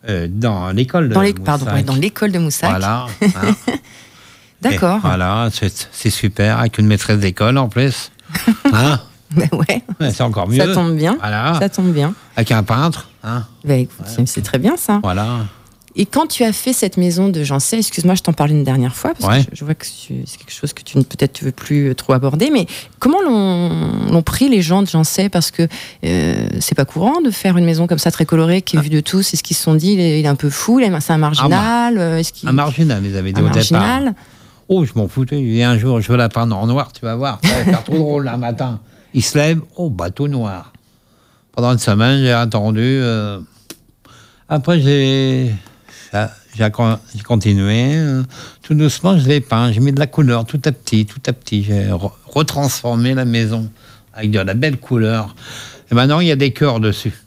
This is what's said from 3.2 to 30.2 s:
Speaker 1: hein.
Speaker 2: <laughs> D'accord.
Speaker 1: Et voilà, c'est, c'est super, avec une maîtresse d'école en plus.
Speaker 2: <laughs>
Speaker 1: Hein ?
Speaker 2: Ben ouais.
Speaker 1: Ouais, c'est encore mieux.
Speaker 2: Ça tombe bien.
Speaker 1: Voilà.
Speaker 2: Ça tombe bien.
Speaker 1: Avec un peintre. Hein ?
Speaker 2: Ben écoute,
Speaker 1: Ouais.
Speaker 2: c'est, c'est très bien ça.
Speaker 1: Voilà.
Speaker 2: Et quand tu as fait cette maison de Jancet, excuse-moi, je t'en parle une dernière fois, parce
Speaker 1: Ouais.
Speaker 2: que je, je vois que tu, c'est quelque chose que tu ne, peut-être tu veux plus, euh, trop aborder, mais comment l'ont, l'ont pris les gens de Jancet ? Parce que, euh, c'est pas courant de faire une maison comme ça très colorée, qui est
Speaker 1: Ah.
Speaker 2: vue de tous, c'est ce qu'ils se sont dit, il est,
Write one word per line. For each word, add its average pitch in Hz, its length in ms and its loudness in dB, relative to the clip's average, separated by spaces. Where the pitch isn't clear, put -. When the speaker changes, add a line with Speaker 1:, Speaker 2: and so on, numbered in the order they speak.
Speaker 1:
hein. 208 320 2
Speaker 2:
<laughs> 240 40 -4
D'accord. 190 340 2
Speaker 1:
Et 220 120 0
voilà, 95 440 0
c'est, - 400 -6
c'est - 180 -2
super, 107 480 0
avec 117 200 0
une 107 80 4
maîtresse 107 320 2
d'école 104 400 0
en 131 100 0
plus. 123 420 -2
Speaker 2:
<laughs> 170 180 0
Speaker 1:
Hein ? 127 260 2
Speaker 2:
Ben 165 180 4
ouais. 165 300 0
Speaker 1:
Ouais, 139 120 0
c'est 117 100 -4
encore 107 260 0
mieux. 123 100 2
Speaker 2:
Ça 185 140 2
tombe 175 240 2
bien. 165 240 2
Speaker 1:
Voilà. 110 380 -2
Speaker 2:
Ça 196 100 2
tombe 185 240 0
bien. 151 220 0
Speaker 1:
Avec 117 160 0
un 110 100 2
peintre. 135 460 0
Hein ? 113 200 -6
Speaker 2:
Ben 139 160 2
écoute, 123 200 -6
Speaker 1:
Ouais. 98 140 -12
Speaker 2:
c'est, 120 140 0
c'est - 140 -4
très - 160 -4
bien 226 180 2
ça. 208 260 0
Speaker 1:
Voilà. 104 360 -2
Speaker 2:
Et 202 100 0
quand 311 200 0
tu - 180 -2
as 220 80 2
fait 262 200 -2
cette - 240 0
maison 180 320 2
de 170 140 0
Jancet, 139 360 -2
excuse-moi, 180 360 0
je 180 80 -2
t'en 170 100 0
parle 147 180 2
une 151 140 2
dernière 131 300 0
fois, - 240 -4
parce 98 140 0
Speaker 1:
Ouais. 135 120 4
Speaker 2:
que - 80 -4
je, - 80 -16
je 143 40 -10
vois 151 100 -4
que - 100 -10
tu, - 300 -14
c'est - 120 -18
quelque - 140 -20
chose - 220 -8
que - 80 -20
tu - 160 -4
ne, 139 40 4
peut-être - 300 -4
tu - 120 -12
veux 135 80 -4
plus, 143 380 -2
euh, 127 40 -2
trop - 180 -4
aborder, 139 380 0
mais 254 160 2
comment 330 240 2
l'ont, 175 920 0
l'ont 165 100 4
pris - 260 0
les 220 140 4
gens 175 200 2
de 196 60 2
Jancet ? 170 400 0
Parce 175 220 0
que, 165 160 0
euh, 78 440 0
c'est - 160 -2
pas 139 80 2
courant 226 360 0
de 285 100 2
faire 185 260 0
une 175 80 4
maison 165 220 2
comme 170 120 0
ça 165 140 0
très 160 140 -2
colorée, 165 360 2
qui - 140 -2
est - 20 4
Speaker 1:
Ah. 151 40 2
Speaker 2:
vue 147 80 -2
de 151 100 2
tous, 185 220 0
c'est 175 140 -2
ce - 60 -4
qu'ils - 140 -6
se - 60 -4
sont 160 120 2
dit, 165 200 2
il 190 60 2
est, 160 200 2